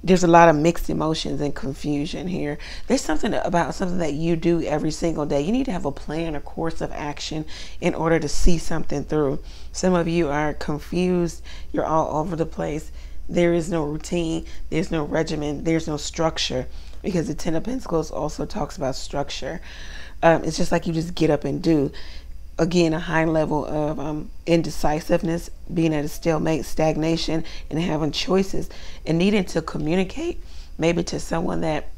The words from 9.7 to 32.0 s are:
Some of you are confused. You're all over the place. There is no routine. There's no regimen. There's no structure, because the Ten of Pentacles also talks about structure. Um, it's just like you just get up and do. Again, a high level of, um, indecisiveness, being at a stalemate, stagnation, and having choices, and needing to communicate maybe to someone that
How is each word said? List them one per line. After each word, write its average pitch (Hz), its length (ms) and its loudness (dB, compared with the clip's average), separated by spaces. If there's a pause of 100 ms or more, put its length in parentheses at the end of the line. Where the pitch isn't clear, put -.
Some 185 220 2
of 170 140 4
you 170 200 2
are 147 280 0
confused. 175 880 0 (280)
You're - 140 0
all 156 340 0
over 165 160 -2
the 160 120 0
place. 156 440 -6 (380)
There 175 240 4
is 170 160 0
no 160 160 0
routine. 160 600 -4 (260)
There's 165 180 0
no 156 160 0
regimen. 147 580 -2
There's 160 240 0
no 151 100 -2
structure, 143 720 -2 (360)
because 170 240 0
the 147 80 -4
Ten 165 200 0
of - 80 2
Pentacles 170 460 -2
also 151 360 -4
talks - 320 -6
about 135 180 -2
structure. 143 640 -4 (640)
Um, 165 200 6
it's 160 140 -2
just 180 140 2
like 170 160 2
you 165 60 -2
just 165 200 -2
get 156 160 2
up 147 140 2
and 147 180 -4
do. 151 300 4 (680)
Again, 170 340 4
a 160 60 -2
high 160 260 2
level 156 400 2
of, 151 320 -2
um, 151 320 -6 (160)
indecisiveness, 165 1040 0 (240)
being 165 220 2
at 147 100 0
a - 20 -4
stalemate, 160 580 0
stagnation, 160 760 0 (280)
and 156 80 -2
having 156 320 0
choices, - 580 0 (340)
and 160 140 2
needing 196 280 4
to 160 180 -2
communicate 185 760 -2 (380)
maybe 170 280 2
to 143 140 -6
someone 175 420 -2
that 156 260 -2 (100)